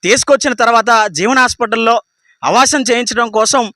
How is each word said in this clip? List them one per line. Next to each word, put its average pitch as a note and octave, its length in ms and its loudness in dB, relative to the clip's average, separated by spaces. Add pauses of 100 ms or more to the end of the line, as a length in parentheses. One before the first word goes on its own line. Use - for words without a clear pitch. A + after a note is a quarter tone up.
తీసుకొచ్చిన C4+ 500 0
తర్వాత A3+ 600 2
జీవన్ G3+ 260 0
హాస్పిటల్లో A#3 640 0 (420)
అవాసం B3+ 460 0
చేయించడం A#3 400 -2
కోసం A3 460 -2